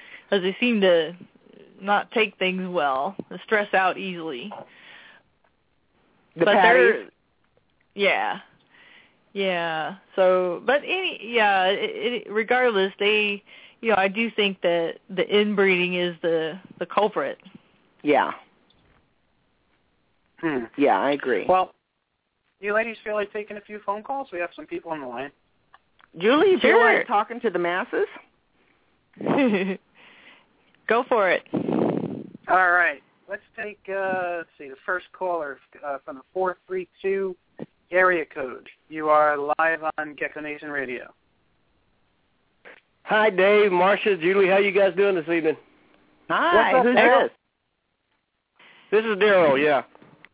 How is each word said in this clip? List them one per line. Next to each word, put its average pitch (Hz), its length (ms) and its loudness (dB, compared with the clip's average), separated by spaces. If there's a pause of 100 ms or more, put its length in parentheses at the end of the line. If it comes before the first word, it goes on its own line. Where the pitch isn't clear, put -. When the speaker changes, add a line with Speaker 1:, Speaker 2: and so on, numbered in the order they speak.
(300)
Speaker 1:
'cause 202 120 0
they 190 180 -2
seem 240 220 0
to 175 320 4 (680)
not 202 300 -2
take 220 260 -2
things 185 300 -2
well, 147 480 -2 (140)
and 185 120 -14
stress 208 320 -2
out 185 240 2
easily. 170 540 -10 (1800)
Speaker 2:
The 165 100 2
Speaker 1:
But 208 100 4
Speaker 2:
patties? 196 80 4
Speaker 1:
they're, 226 420 4 (880)
yeah. 160 460 -2 (920)
Yeah. 170 640 -4 (200)
So, 185 500 2
but 277 180 2
any, 359 380 -6
yeah, 208 460 0
it, 202 600 -4
it, - 40 -12
regardless, 214 680 0
they, 208 440 -2 (380)
you 226 100 -4
know, 208 60 2
I 190 100 2
do 214 240 -4
think 202 300 -2
that 170 340 0 (140)
the 185 200 -4
inbreeding 196 640 2
is 175 280 -4
the, 165 380 -2 (200)
the 180 60 -8
culprit. 196 520 -2 (640)
Speaker 2:
Yeah. 120 300 2 (2000)
Speaker 3:
Hmm. 139 240 -4 (120)
Speaker 2:
Yeah, 123 220 4
I 131 120 0
agree. 135 360 -2
Speaker 3:
Well, 185 260 0 (840)
you 202 140 -4
ladies 220 300 -4
feel 214 120 -8
like 208 160 -6
taking 214 260 -12
a 202 40 -20
few 208 240 -18
phone 208 180 -8
calls? 269 300 -10
We 175 60 -8
have 170 160 -8
some 302 100 -18
people 170 260 -12
on 156 100 -8
the 131 60 -12
line. 127 240 -12 (840)
Speaker 2:
Julie, 294 400 4
do 233 100 4
you 311 60 8
Speaker 1:
Sure. 440 240 6
Speaker 2:
like - 100 -4
talking 226 340 -2
to 226 80 -2
the 180 100 -2
masses? 180 480 -4 (1120)
Speaker 1:
<laughs> 208 580 -2 (1120)
Go 233 200 0
for 208 220 2
it. - 140 0 (1040)
Speaker 3:
All 185 240 4
right. 165 300 0 (260)
Let's 202 140 -12 (160)
take, 208 220 -12 (100)
uh, 185 480 -4
let's 165 200 -12
see, 143 120 -18
the 135 60 -18 (100)
first 180 200 -4 (120)
caller, 165 400 -6 (280)
uh, 143 200 -6
from 143 120 -14
the 131 40 -20 (120)
four 185 240 -2 (100)
three 185 200 -8 (140)
two 196 340 -4 (560)
area 180 340 2
code. 131 420 -12 (200)
You 156 220 -6
are 151 260 4 (220)
live 165 220 0 (180)
on 151 160 -8
Gecko 147 280 -8
Nation 151 280 -12
Radio. 131 420 -8 (1900)
Speaker 4:
Hi, 214 280 2
Dave, 202 400 4
Marcia, 190 460 2
Julie. 185 300 2
How 190 100 4
you 202 140 2
guys 190 240 2
doing 196 200 2
this 156 140 -4
evening? 160 280 0 (720)
Speaker 2:
Hi, 285 440 2
Speaker 3:
What's 262 60 4
up, 240 60 4
Speaker 2:
who's 247 120 2
Speaker 3:
Daryl? 240 260 6
Speaker 2:
this? 120 80 -4 (1600)
Speaker 4:
This 220 140 2
is 220 120 -2
Daryl, 175 460 4
yeah. 143 200 2 (500)